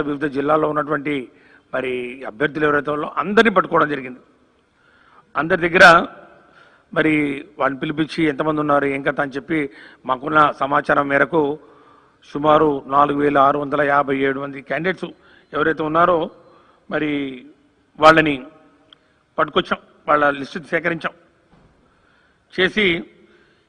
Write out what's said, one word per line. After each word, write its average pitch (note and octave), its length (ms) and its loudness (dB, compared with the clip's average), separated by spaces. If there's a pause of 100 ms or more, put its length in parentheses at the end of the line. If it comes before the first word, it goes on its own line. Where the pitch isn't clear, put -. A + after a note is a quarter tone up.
వివిధ D3 180 -4 (100)
జిల్లాల్లో D3+ 360 0
ఉన్నటువంటి D3 420 -4 (600)
మరి B2+ 180 -4 (380)
అభ్యర్థులు D3 360 -4
ఎవరైతే C#3+ 280 0
ఉన్నారో D3 160 -6 (120)
అందరినీ G#3+ 340 4
పట్టుకోవడం D#3 380 0
జరిగింది. B2+ 260 -12 (1120)
అందరి D#3+ 320 -2
దగ్గర F#3 200 6 (1080)
మరి D#3 220 2 (440)
వాళ్ళని C3+ 240 -2
పిలిపించి D#3 380 -4 (120)
ఎంతమంది D3+ 320 -2
ఉన్నారు, C#3+ 300 2
ఏం C#3 120 -6
కథ D3 180 -2
అని C3 120 -8
చెప్పి D#3 220 -4 (500)
మాకున్న D3 340 0 (180)
సమాచారం C#3+ 520 0
మేరకు C#3+ 280 2 (880)
సుమారు D3+ 380 2 (260)
నాలుగు C#3+ 300 2
వేల C#3+ 140 2 (100)
ఆరు C#3+ 140 0
వందల C#3+ 200 -2 (120)
యాభై C#3 220 0 (120)
ఏడు C3+ 160 -4
మంది C#3 240 -12
క్యాండిడేట్స్ E3+ 400 -6 (440)
ఎవరైతే D3+ 360 0
ఉన్నారో E3+ 300 2 (720)
మరి D3+ 180 -2 (880)
వాళ్ళని D#3 360 6 (1040)
పట్టుకొచ్చాం, D#3+ 420 -2 (280)
వాళ్ళ D3 300 4
లిస్టు C#3 340 -12
సేకరించాం. E3+ 420 -4 (1400)
చేసి F#3 300 0 (840)